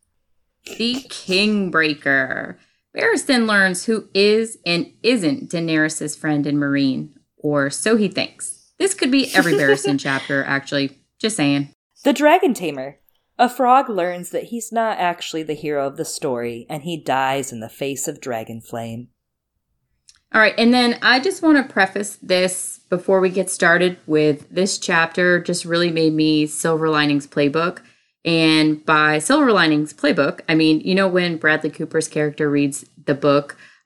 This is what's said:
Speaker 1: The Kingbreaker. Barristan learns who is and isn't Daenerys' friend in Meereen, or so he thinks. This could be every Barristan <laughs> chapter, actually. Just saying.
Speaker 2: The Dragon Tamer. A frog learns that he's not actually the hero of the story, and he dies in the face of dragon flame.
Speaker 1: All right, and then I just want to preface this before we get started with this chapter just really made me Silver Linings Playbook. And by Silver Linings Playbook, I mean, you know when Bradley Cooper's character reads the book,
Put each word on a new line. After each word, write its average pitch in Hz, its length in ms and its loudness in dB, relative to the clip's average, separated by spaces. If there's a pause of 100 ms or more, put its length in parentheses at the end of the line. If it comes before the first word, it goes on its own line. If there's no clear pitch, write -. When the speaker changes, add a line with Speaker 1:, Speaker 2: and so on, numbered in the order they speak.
(640)
Speaker 1:
The 240 300 -4 (140)
Kingbreaker. 160 1500 0 (380)
Barristan 269 520 0
learns 190 380 0
who 220 300 -2
is 214 500 2
and 170 260 -2 (120)
isn't 175 480 0
Daenerys' 156 640 -2
friend 147 300 -2
in 147 100 0
Meereen, 139 520 0 (280)
or 147 320 0
so 220 280 0
he 208 100 2
thinks. - 720 -10
This 392 160 0
could 285 160 -2
be 269 240 0
every 170 180 2
Barristan 139 460 2
<laughs> - 0 -
chapter, 139 440 -2
actually. 139 540 -4 (220)
Just 220 180 -2
saying. 143 320 0 (340)
Speaker 2:
The 277 100 4
Dragon 302 420 4
Tamer. 143 420 -8 (400)
A 240 120 4
frog 262 400 4
learns 180 420 -4
that 160 140 -4
he's 226 260 -10
not 220 280 -2
actually 170 440 -4
the 151 100 -6
hero 147 340 -4
of 139 100 -10
the 156 80 -6
story, 120 640 -6
and 151 140 -10
he 170 180 -6
dies 135 500 -2
in 120 80 -12
the 110 100 -10
face 139 380 -8
of 147 140 -10
dragon 113 400 -10
flame. 117 480 -12 (1200)
Speaker 1:
All 220 80 6
right, 214 160 4
and 233 160 6
then 240 280 2
I 240 180 4
just 370 220 -4
want 311 160 6
to 269 160 0
preface 202 480 -2
this 185 580 -2 (100)
before 185 300 2
we 185 100 2
get 185 200 -2
started 175 560 2
with 151 440 0
this 185 280 -2
chapter 175 640 0
just 175 240 -6
really 170 260 0
made 160 220 2
me 156 340 2
Silver 160 420 -2
Linings 147 380 0
Playbook. 160 520 -2 (460)
And 156 600 2
by 151 340 2
Silver 262 320 2
Linings 156 420 2
Playbook, 175 540 0
I 160 80 2
mean, 156 260 4
you 185 140 -2
know 196 120 4
when 175 300 0
Bradley 156 340 0
Cooper's 156 360 -4
character 151 420 -2
reads 143 360 0 (200)
the 147 100 2
book, 143 420 0 (280)